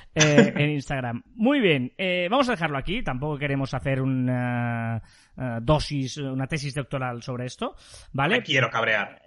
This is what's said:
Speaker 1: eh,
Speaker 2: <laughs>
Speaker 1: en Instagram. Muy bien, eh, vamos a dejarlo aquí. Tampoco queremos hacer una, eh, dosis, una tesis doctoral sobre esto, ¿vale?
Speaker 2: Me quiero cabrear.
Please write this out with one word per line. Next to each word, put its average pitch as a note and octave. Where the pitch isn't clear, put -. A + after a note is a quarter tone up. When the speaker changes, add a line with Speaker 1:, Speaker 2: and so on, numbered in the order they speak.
Speaker 1:
eh, D3+
Speaker 2:
<laughs> -
Speaker 1:
en D3
Instagram. C3
Muy C4
bien, C#3+
eh, F3+
vamos B3
a B3
dejarlo D#3+
aquí. G3+
Tampoco D3
queremos C#3
hacer C3+
una, B2
eh, A#2+
dosis, C#3+
una C3+
tesis C#3
doctoral C3
sobre B2
esto, C4
¿vale? D3
Speaker 2:
Me A#3+
quiero C3
cabrear. A2